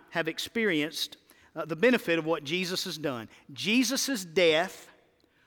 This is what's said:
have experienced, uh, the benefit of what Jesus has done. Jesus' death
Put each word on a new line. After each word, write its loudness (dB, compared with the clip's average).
have -2
experienced, -2
uh, -4
the -4
benefit 4
of -2
what 0
Jesus -4
has -8
done. -6
Jesus' 0
death 2